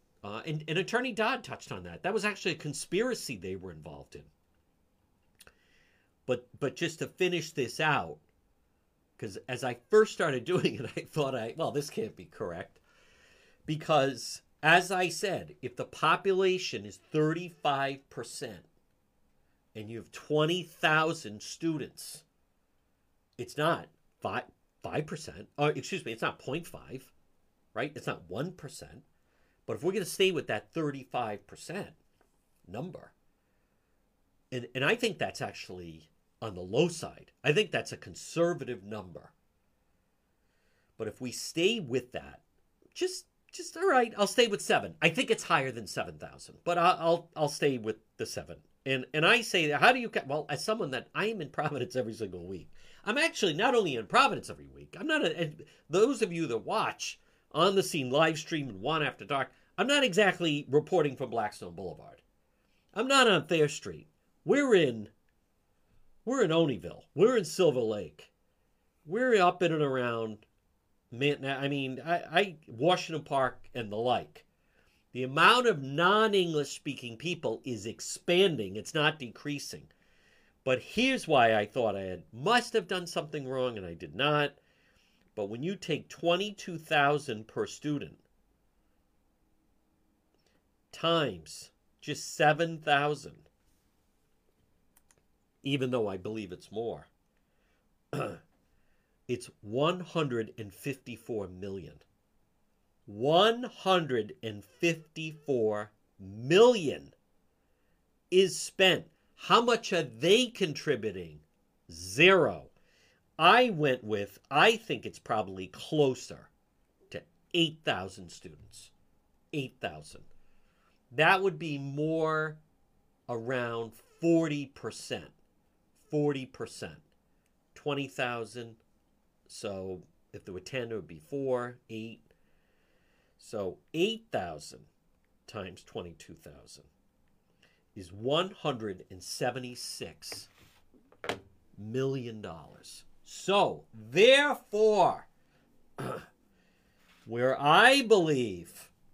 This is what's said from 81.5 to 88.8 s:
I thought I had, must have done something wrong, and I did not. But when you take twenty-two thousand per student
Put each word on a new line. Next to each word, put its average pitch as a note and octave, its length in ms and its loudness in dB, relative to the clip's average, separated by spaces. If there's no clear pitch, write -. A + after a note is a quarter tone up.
I G#2 100 2
thought G#2+ 300 0
I G2 60 -6
had, F#2 220 -8
must G#3+ 400 0
have G3+ 140 0
done F3+ 200 -6
something D3+ 400 -6
wrong, B2+ 300 -2
and F#2+ 80 -8
I E2+ 80 -10
did D2+ 220 -12
not. D3 400 2
But G#2 100 -2
when A#2 180 -8
you F#3+ 120 -4
take D3 340 -6
twenty-two F3 680 -2
thousand C#3+ 680 0
per G#2+ 200 -4
student C#3+ 500 -6